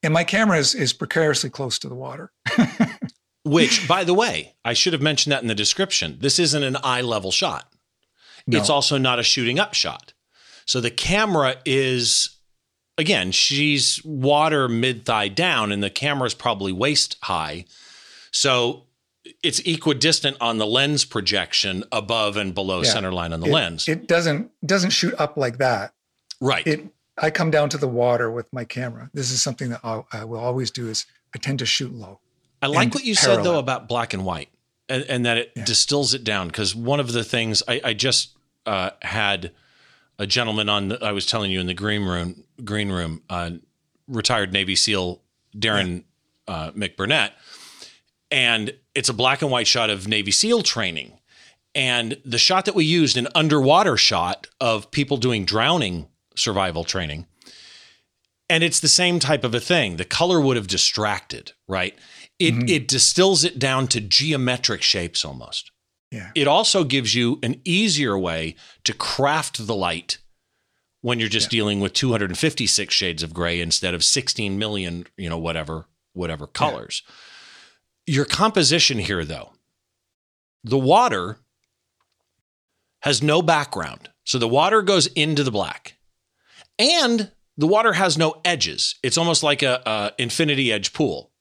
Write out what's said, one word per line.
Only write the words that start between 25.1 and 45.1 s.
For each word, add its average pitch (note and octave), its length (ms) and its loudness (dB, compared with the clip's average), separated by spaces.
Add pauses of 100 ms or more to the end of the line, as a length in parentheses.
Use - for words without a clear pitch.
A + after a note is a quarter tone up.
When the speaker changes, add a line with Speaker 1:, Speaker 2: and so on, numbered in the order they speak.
Speaker 1:
up D3+ 180 -2
like B2 220 -2
that. A#2 340 0 (460)
Speaker 2:
Right. B2+ 260 0
Speaker 1:
It, D#3 220 -2 (300)
I D#3 120 2
come D#3+ 220 0
down D3 180 4
to D3+ 80 -6
the C#3 100 0
water A#2+ 440 2
with A#2 220 -8
my B2 120 -8
camera. A#2+ 480 -10
This C3+ 180 -4
is B2+ 100 -2
something B2+ 280 -4
that A#2 140 -8
I'll, A2 280 -6
I A2 140 -10
will A2+ 140 -8
always B2 320 -2
do A#2+ 180 -8
is A2 160 -6 (300)
I - 40 -12
tend C3+ 200 -4
to B2 60 -4
shoot A#2 280 -2
low G2 260 -18 (440)
Speaker 2:
I C#3 40 0
like D#3 180 4
Speaker 1:
and A#3 80 0
Speaker 2:
what C#4 100 -4
you A#3 120 0
said, - 220 6
though, - 60 0
Speaker 1:
parallel. E3+ 160 2
Speaker 2:
about B2+ 280 -4
black A#2+ 260 -2
and F#2+ 120 -4
white D#2+ 240 -6 (380)
and, C3 160 -2
and B2 220 -2
that A#2 120 2
it A#2+ 180 -4
Speaker 1:
Yeah. A2 100 -8
Speaker 2:
distills B2 480 2
it B2+ 100 -6
down. G2+ 280 -2
'Cause G2 240 -2
one A#2+ 240 0
of A#2+ 120 -2
the A#2 120 -2
things A2+ 440 0
I, A#2+ 160 -2
I A#2+ 100 0
just, A#2+ 380 0 (360)
uh, G2 240 -2 (100)
had G2 500 -2 (680)
a G#2 80 -4
gentleman G#2+ 420 -2
on, G2+ 200 0
the, A2+ 140 -6
I G#2+ 80 -2
was G2 140 -4
telling G#2 260 -2
you F#2 80 -2
in F2+ 60 -2
the F2+ 80 -4
green G#2 300 -2
room, F2 400 -4 (200)
green G#2 280 -4
room, E2 400 -4
uh, F2 200 -6 (560)
retired A2 460 -2
Navy G2 220 0
seal F#2 460 0 (360)